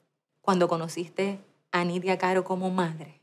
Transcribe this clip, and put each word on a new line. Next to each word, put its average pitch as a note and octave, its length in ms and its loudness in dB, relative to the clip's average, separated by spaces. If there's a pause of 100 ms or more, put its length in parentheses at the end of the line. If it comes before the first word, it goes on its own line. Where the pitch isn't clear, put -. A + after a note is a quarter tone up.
(420)
cuando F3+ 260 4
conociste E3+ 680 -4 (340)
a F3 120 2
Nidia F3+ 340 0
Caro F#3 260 2
como F#3 260 -2
madre? E3 520 -4